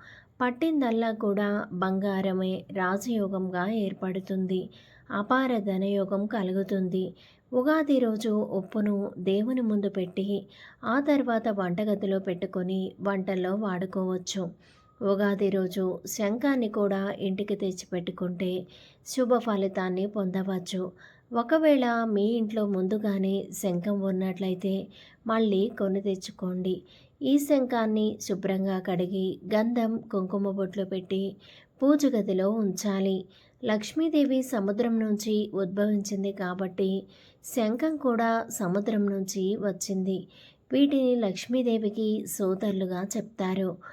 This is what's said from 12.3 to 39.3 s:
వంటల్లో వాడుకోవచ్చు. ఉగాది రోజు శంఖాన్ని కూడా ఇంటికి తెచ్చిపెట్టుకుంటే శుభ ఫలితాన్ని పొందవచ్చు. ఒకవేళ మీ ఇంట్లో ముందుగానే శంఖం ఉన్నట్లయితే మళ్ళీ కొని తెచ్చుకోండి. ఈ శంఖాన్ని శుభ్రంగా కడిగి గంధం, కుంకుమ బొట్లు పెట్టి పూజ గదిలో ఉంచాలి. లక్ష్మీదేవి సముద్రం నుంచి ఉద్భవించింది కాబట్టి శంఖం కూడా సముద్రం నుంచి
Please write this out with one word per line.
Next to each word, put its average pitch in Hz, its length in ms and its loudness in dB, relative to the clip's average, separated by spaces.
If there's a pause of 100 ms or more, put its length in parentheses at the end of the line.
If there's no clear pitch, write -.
వంటల్లో 185 540 -2
వాడుకోవచ్చు. 185 880 -2 (580)
ఉగాది 202 480 2
రోజు 190 340 0 (220)
శంఖాన్ని 226 640 0
కూడా 202 320 2 (180)
ఇంటికి 196 360 -2
తెచ్చిపెట్టుకుంటే 180 960 -4 (560)
శుభ 254 300 2
ఫలితాన్ని 196 720 0
పొందవచ్చు. 190 760 -2 (480)
ఒకవేళ 269 540 4 (180)
మీ 208 280 2
ఇంట్లో 220 340 0
ముందుగానే 196 720 0 (180)
శంఖం 190 480 0
ఉన్నట్లయితే 190 760 0 (520)
మళ్ళీ 220 400 4
కొని 196 340 -2
తెచ్చుకోండి. 185 760 -4 (460)
ఈ 269 160 2
శంఖాన్ని 247 720 2 (140)
శుభ్రంగా 190 580 -2
కడిగి 185 480 -2 (200)
గంధం, 220 460 2 (140)
కుంకుమ 196 440 -2
బొట్లు 190 340 -2
పెట్టి 190 380 -4 (520)
పూజ 294 300 4
గదిలో 202 460 2
ఉంచాలి. 196 680 0 (460)
లక్ష్మీదేవి 262 800 2
సముద్రం 226 580 0
నుంచి 214 360 0 (180)
ఉద్భవించింది 196 800 0
కాబట్టి 190 600 -2 (540)
శంఖం 247 520 0
కూడా 233 320 2 (200)
సముద్రం 208 560 0
నుంచి 196 380 -2 (120)